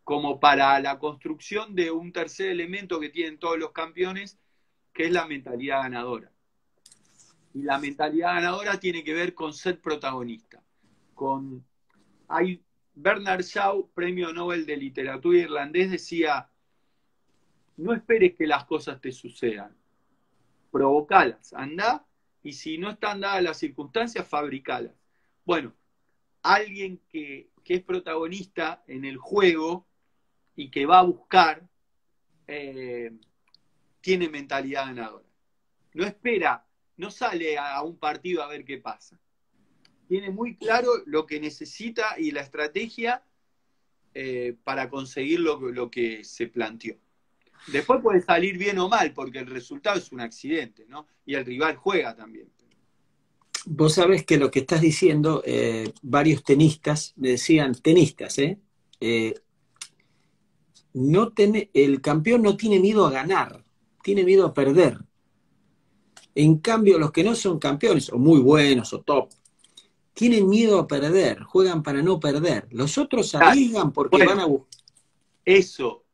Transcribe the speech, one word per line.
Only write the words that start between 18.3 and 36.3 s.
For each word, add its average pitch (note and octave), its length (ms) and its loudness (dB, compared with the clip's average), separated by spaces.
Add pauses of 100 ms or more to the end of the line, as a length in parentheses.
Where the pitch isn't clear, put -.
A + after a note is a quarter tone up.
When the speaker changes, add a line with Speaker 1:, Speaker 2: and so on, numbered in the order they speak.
Speaker 1:
que D#3+ 100 -4
las - 200 -2
cosas C#3+ 340 -8
te C3 100 -10
sucedan, A2 640 -10 (960)
provocalas, C#3+ 840 2
andá, F#3+ 540 -6 (360)
y D3 100 -16
si D#3 260 -12
no G3 120 -8
están G#3 300 -8
dadas G3 220 -4
las D#3+ 160 -4
circunstancias, E3 680 -8
fabricalas". C3+ 680 -8 (500)
Bueno, D#3 280 -4 (720)
alguien G3 640 -2
que, C#3+ 420 -16 (140)
que F3+ 100 -4
es F#3 80 -4
protagonista E3+ 1040 -8
en C3+ 180 -14
el C3+ 120 -12
juego F3 720 -2 (680)
y C3+ 140 -14
que C#3 160 -2
va F3+ 140 8
a - 20 4
buscar, F3 640 2 (800)
eh, C3 640 -12 (880)
tiene F3+ 280 0
mentalidad C#3 580 -8
ganadora. A#2 420 -14 (640)
No E3+ 100 -4
espera, G3 640 -4 (300)